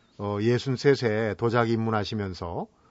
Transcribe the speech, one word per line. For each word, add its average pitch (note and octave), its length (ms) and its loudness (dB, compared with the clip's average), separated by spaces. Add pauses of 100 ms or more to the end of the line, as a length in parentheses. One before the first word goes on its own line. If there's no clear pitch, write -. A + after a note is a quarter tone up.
(180)
어, G2+ 240 -4
예순세 B2 540 2
세 A2 420 0
도자기 A#2 360 2
입문하시면서 G#2+ 920 -2 (240)